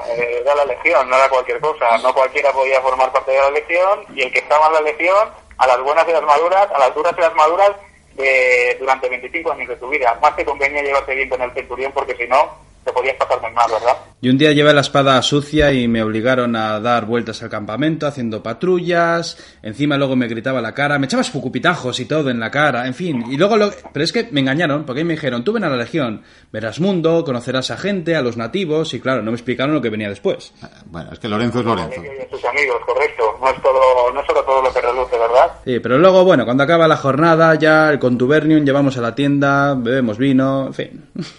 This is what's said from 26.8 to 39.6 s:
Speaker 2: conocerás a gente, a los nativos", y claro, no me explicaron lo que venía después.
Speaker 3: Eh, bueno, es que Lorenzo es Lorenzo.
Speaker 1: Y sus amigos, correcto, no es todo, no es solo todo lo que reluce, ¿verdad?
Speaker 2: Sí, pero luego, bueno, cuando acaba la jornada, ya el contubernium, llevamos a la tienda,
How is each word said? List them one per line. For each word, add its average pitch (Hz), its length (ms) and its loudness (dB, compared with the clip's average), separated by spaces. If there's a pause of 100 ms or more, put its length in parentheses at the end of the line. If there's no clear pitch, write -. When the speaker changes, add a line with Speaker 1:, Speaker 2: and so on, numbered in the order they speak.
Speaker 2:
conocerás 127 460 -4
a 117 60 -8
gente, 170 380 -2
a 151 60 0
los 117 160 -4
nativos", 156 560 -4
y 123 80 -8
claro, 127 220 -2
no 113 80 -4
me 120 60 -2
explicaron 127 360 -2
lo 147 80 0
que 117 80 -2
venía 107 200 -6
después. - 440 -6 (100)
Speaker 3:
Eh, - 40 -16 (180)
bueno, - 260 -14
es 76 80 -16
que - 80 -8
Lorenzo 113 340 -2
es 107 40 -2
Lorenzo. 90 380 -4
Speaker 1:
Y 135 260 -12
sus 135 160 -6
amigos, 127 400 0
correcto, 123 560 0
no 131 80 2
es 127 140 -2
todo, 127 500 4
no 135 80 -4
es 143 60 -8
solo 151 160 2
todo 135 180 2
lo 127 100 2
que 123 100 -2
reluce, 123 360 0
¿verdad? 123 360 4 (120)
Speaker 2:
Sí, 123 140 -2
pero 120 180 0
luego, 185 260 6
bueno, 160 220 4
cuando 127 180 2
acaba 165 240 4
la 151 100 4
jornada, 160 580 4
ya 156 340 4
el 147 80 2
contubernium, 147 680 2
llevamos 139 340 2
a 120 40 -4
la 117 140 -4
tienda, 139 600 2